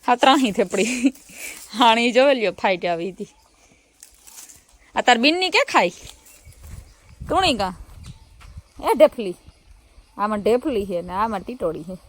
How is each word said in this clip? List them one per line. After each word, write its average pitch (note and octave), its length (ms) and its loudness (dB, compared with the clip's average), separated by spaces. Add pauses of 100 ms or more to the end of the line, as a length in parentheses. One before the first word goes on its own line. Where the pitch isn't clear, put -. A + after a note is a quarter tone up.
હા, B3 80 4
ત્રાહી C4 360 4
થેપડી. A#3 600 -2 (680)
આણી A#3 320 4
જોવે C4+ 220 4
લ્યો, G#3 180 0
ફાઇટ F#3+ 340 -2
આવી F3 260 -4
હતી. G3 160 -14 (1700)
આ A3 60 -2
તાર A#3+ 160 4
બિન્ની E4 320 0
કે G4 140 2
ખાય? A3 260 2 (1400)
તુણી F4 240 2
કા? F#3+ 200 -4 (1160)
એ - 40 4
ઢેફલી. A3+ 400 2 (840)
આમાં G#3 240 -4
ઢેફલી A#3 440 0
છે F3+ 160 -6
ને F3+ 120 -12
આમાં G#3 260 -4
ટીટોળી F3 440 -8
છે. F#3 140 -12 (120)